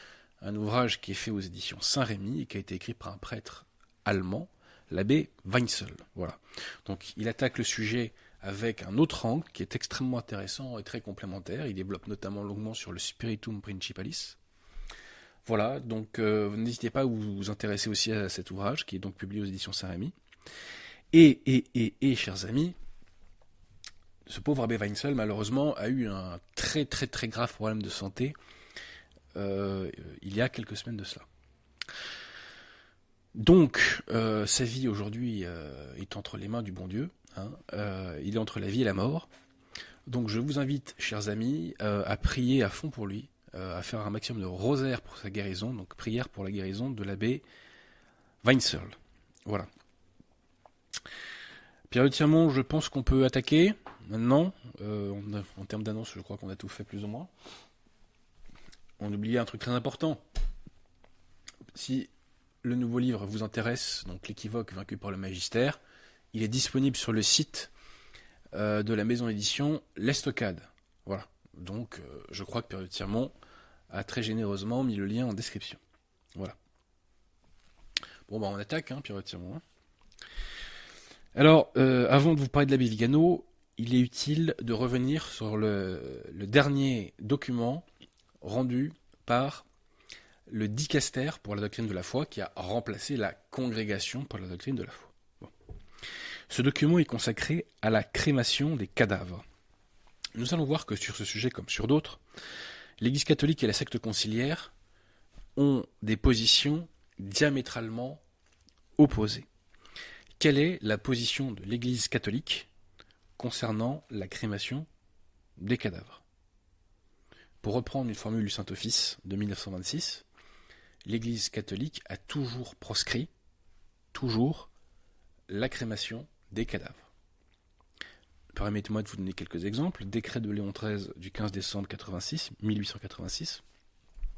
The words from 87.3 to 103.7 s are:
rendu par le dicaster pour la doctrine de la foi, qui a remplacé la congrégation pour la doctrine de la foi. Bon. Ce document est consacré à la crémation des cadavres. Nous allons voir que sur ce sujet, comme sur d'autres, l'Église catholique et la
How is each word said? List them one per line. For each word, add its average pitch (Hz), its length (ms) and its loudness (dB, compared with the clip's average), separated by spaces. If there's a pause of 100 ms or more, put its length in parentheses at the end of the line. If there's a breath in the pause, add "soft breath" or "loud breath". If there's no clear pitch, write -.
rendu 127 500 0 (340)
par 127 400 0 (880 loud breath)
le 107 160 0
dicaster 135 640 0 (140)
pour 104 120 -6
la 101 60 -2
doctrine 107 260 -4
de 101 60 -4
la 90 80 -2
foi, 139 240 -2
qui - 160 -8
a - 140 -6
remplacé 104 600 -4
la 104 180 0 (180)
congrégation 110 760 -2
pour 101 140 -8
la 92 80 -8
doctrine 90 280 -4
de 90 80 -2
la - 80 -14
foi. - 200 -20 (300)
Bon. - 80 -16 (1000 loud breath)
Ce - 140 2
document 151 340 6
est 160 80 6
consacré 117 640 -2 (160)
à 110 80 4
la 107 120 6
crémation 143 720 2
des 104 120 -2
cadavres. 95 580 0 (880)
Nous 123 220 -2
allons 156 100 2
voir 151 220 0
que 107 80 -2
sur - 200 -4
ce 104 100 -6
sujet, 110 260 -2
comme - 180 -10
sur - 160 -2
d'autres, 147 340 2 (800 loud breath)
l'Église 131 240 2
catholique 151 400 2
et 113 40 6
la 101 60 4